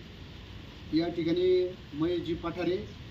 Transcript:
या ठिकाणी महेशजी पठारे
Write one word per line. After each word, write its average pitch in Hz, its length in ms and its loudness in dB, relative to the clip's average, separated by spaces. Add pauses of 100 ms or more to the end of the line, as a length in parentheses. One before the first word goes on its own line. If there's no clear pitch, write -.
(960)
या 165 100 4
ठिकाणी 180 640 4 (220)
महेशजी 160 400 2
पठारे 170 540 0 (240)